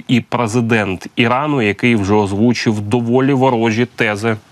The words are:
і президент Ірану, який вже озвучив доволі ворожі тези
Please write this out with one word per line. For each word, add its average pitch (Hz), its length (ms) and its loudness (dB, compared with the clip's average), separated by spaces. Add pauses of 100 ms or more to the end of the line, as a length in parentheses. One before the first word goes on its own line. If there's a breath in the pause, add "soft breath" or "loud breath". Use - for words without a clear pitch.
і 120 120 2
президент 110 840 -2 (100)
Ірану, 127 460 0
який 113 340 0
вже 101 180 0
озвучив 107 640 0
доволі 123 520 0
ворожі 120 540 2
тези 110 500 -2 (160)